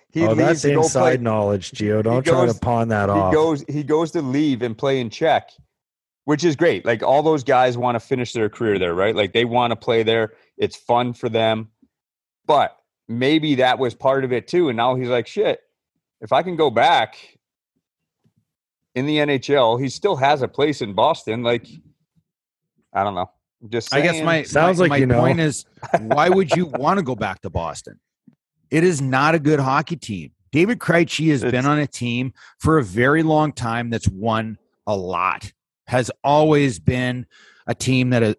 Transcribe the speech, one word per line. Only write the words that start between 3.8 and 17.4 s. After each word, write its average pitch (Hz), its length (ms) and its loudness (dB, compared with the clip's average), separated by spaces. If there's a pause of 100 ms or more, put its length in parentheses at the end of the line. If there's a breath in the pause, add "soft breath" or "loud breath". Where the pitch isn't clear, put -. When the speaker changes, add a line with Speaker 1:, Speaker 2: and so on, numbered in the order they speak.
Speaker 1:
goes 156 280 0
to 175 100 -4
leave 135 400 -2
and 117 160 -4
play 139 220 0
in 120 100 -6
Czech, 143 400 0 (760)
which 147 180 0
is 165 120 2
great. 127 300 0
Like, 113 160 0
all 143 220 2
those 151 200 0
guys 127 340 2
wanna 123 220 -2
finish 123 340 -6
their 110 160 0
career 107 280 -2
there, 87 160 -2
right? 95 220 0
Like, 98 180 -2
they 117 120 2
wanna 117 300 0
play 113 280 0
there. 110 300 0 (240 soft breath)
It's 101 200 -2
fun 123 360 -2
for 123 160 -6
them. 110 400 -2 (760)
But 135 320 0 (320)
maybe 143 460 0
that 127 240 2
was 123 160 -4
part 135 280 0
of 127 80 -4
it 117 160 -4
too. 175 220 0
And 113 80 -4
now 127 180 0
he's 127 140 -4
like, 120 180 -2
"Shit, 202 320 -2 (640)
if 110 100 -8
I 135 120 2
can 180 120 -8
go 151 140 2
back 123 480 2 (1800)